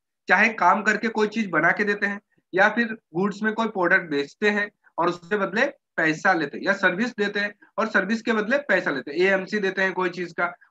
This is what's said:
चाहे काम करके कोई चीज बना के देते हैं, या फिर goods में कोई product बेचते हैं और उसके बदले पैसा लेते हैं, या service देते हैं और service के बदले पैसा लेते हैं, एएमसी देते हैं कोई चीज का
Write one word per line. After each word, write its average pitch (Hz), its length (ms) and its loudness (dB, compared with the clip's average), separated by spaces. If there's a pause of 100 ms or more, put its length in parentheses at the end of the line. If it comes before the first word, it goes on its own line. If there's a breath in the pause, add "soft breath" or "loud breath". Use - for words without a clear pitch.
(280)
चाहे 202 260 4
काम 196 280 4
करके 214 280 0
कोई 214 180 0
चीज 214 220 -4
बना 165 220 4
के 208 120 -2
देते 208 220 0
हैं, 202 140 -6 (320)
या 190 180 4
फिर 226 260 -2 (180)
goods 190 280 -2
में 214 120 0
कोई 220 140 -2
product 180 420 2
बेचते 143 400 -2
हैं 208 200 -2 (280 soft breath)
और 170 100 0
उसके 170 300 -4
बदले 196 280 0 (320)
पैसा 160 340 2
लेते 156 240 -2
हैं, - 80 -8
या 185 100 2
service 196 420 0
देते 202 240 -2
हैं 208 120 -4 (260 soft breath)
और 220 100 0
service 214 340 0
के 240 100 0
बदले 220 320 0
पैसा 175 260 0
लेते 143 200 -6
हैं, 151 100 -4
एएमसी 190 400 0
देते 190 220 -2
हैं 190 100 0
कोई 180 180 -2
चीज 170 220 -8
का 175 200 -4 (180 loud breath)